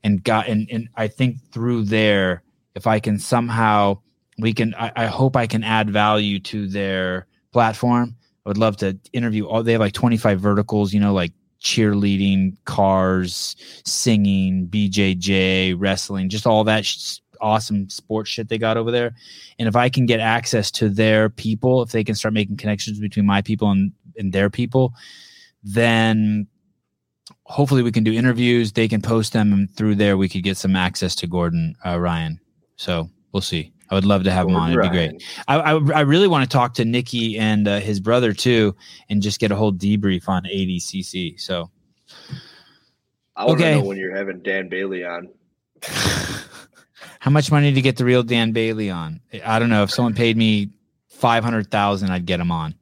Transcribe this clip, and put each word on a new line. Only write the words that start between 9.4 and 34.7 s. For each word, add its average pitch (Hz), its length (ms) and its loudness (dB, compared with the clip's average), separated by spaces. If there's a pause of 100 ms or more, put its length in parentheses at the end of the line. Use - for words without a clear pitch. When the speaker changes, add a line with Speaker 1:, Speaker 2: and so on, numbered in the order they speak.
Speaker 1:
all, 113 180 -2
they 117 80 2
have, 113 80 2
like, 101 120 2
twenty-five 113 460 2
verticals, 101 560 0
you 104 60 2
know, 101 120 2
like, 87 200 -2 (280)
cheerleading, 98 1040 0
cars, 92 880 0 (300)
singing, 95 840 0
B 104 220 -2
J 95 260 0
J, 92 600 0
wrestling, 95 540 -4
just 107 160 -6
all 110 200 4
that 110 200 0
sh-, - 340 -8 (220)
awesome 107 480 -2
sports - 420 -8
shit 110 180 -8
they 113 100 -4
got 110 180 0
over 113 140 -2
there. 120 240 -2 (460)
And 113 80 0
if 107 80 0
I 123 120 4
can 127 180 0
get 113 120 2
access 113 540 0
to 110 160 0
their 110 420 2
people, 123 520 0
if 117 100 -6
they 113 100 0
can 104 140 -2
start 110 180 -2
making 104 220 0
connections 104 420 -4
between 104 280 -2
my 98 160 2
people 107 280 0
and, 98 220 2 (260)
and 98 140 -4
their 98 180 2
people, 123 420 0 (720)
then 107 840 2 (960)
hopefully 135 400 2
we 117 80 0
can 113 100 2
do 110 100 2
interviews. 120 600 2
They 113 160 0
can 110 120 0
post 110 320 0
them, 107 200 4
and 98 240 0
through 107 180 2
there 101 220 4
we 95 120 2
could 90 140 -4
get 95 140 -2
some 95 180 0
access 90 420 0
to 87 120 -8
Gordon, 85 480 -2 (100)
uh, 87 140 -2
Ryan. 82 400 -4 (340)
So 85 340 -6 (220)
we'll 101 100 -2
see. - 320 -8 (180)
I 95 40 -2
would 98 120 2
love 98 180 2
to 95 60 2
have 90 180 0
him 90 80 2
on. 82 140 0